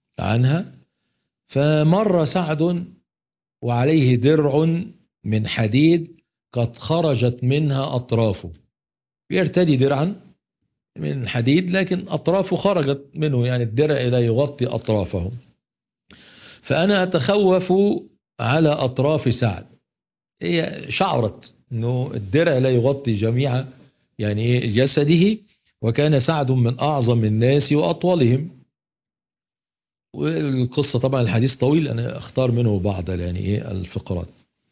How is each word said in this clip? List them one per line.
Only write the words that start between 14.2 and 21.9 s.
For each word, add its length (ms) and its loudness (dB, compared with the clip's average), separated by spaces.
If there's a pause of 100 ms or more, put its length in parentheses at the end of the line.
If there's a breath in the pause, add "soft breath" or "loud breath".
أطرافه. 640 -2 (1300 loud breath)
فأنا 420 0
أتخوف 720 2 (640)
على 300 2
أطراف 640 0
سعد. 320 -4 (760)
هي 480 -4
شعرت 640 -2 (180)
إنه 420 -4